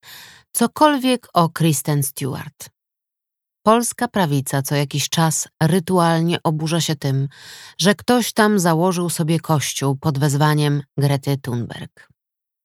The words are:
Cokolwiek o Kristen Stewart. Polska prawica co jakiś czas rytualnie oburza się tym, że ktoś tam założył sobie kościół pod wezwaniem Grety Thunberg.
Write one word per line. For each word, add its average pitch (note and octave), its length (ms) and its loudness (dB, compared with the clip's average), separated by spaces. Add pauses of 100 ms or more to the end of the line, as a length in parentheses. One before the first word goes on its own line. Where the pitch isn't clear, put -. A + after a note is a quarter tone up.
(520)
Cokolwiek B3+ 800 0
o E3+ 160 2
Kristen D#3 540 0
Stewart. C#3+ 720 -10 (920)
Polska A#3 420 2
prawica C#3+ 540 0
co D3 120 -4
jakiś C#3+ 340 -2
czas - 400 -2 (140)
rytualnie E3+ 800 2
oburza D#3+ 380 -2
się D3+ 160 -2
tym, C3+ 320 -2 (500)
że G3 160 2
ktoś B3 380 0
tam G#3+ 260 4
założył F3 520 2
sobie D#3+ 300 0
kościół C#3 560 -2
pod C#3 220 -2
wezwaniem D3 640 2 (160)
Grety C#3 400 0
Thunberg. - 720 -10 (560)